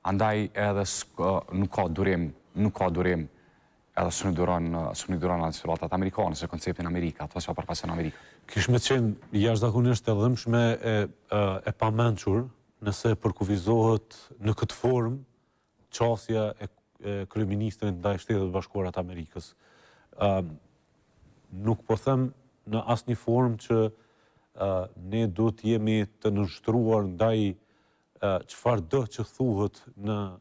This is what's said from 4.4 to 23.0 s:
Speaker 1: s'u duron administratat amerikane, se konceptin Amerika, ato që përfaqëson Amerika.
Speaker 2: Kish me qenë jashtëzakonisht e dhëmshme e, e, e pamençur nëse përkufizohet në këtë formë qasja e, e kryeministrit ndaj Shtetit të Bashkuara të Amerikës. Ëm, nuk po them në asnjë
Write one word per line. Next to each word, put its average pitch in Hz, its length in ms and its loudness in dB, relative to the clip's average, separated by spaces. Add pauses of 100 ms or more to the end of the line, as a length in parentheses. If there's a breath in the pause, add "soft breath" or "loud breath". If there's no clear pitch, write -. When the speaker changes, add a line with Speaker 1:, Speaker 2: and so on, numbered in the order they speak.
Speaker 1:
s'u 92 200 -4
duron 87 260 0
administratat 82 500 -4
amerikane, 95 440 -2
se 85 120 -8
konceptin 85 380 -6
Amerika, 85 400 -4
ato - 160 -6
që - 140 -6
përfaqëson 165 360 -6
Amerika. 80 320 -6 (220 loud breath)
Speaker 2:
Kish 101 240 -2
me 120 100 6
qenë 117 540 0
jashtëzakonisht 117 720 2
e 107 100 2
dhëmshme 117 460 2
e, 113 400 2
e, - 400 -2 (240)
e 110 100 -4
pamençur 110 680 2 (380)
nëse 104 340 0
përkufizohet 107 960 2 (240)
në 104 160 0
këtë - 220 -4
formë 127 400 0 (800)
qasja 110 540 0 (100)
e, 98 80 -10 (300)
e 101 300 -6
kryeministrit 104 680 -2
ndaj 95 240 -2
Shtetit 98 260 0
të 90 60 -4
Bashkuara 92 400 -4
të 92 100 -4
Amerikës. 85 480 -12 (720 soft breath)
Ëm, 95 300 0 (1120)
nuk 110 240 0
po 110 140 2
them 131 300 2 (360)
në 110 160 -2 (100)
asnjë 117 280 -2